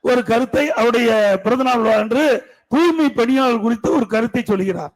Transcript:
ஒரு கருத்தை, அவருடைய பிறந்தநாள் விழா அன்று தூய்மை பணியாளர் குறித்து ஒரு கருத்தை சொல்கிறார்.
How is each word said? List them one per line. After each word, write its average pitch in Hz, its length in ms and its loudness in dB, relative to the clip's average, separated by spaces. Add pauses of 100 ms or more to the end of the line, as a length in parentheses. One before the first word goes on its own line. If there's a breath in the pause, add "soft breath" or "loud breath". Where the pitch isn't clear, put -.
ஒரு 247 260 2
கருத்தை, 226 360 0 (140)
அவருடைய 233 300 2 (360)
பிறந்தநாள் 247 380 0
விழா 220 200 2
அன்று 247 220 0 (480 soft breath)
தூய்மை 320 340 2 (120)
பணியாளர் 240 460 0
குறித்து 233 320 -2
ஒரு 226 160 -2
கருத்தை 233 300 -2
சொல்கிறார். 185 520 -4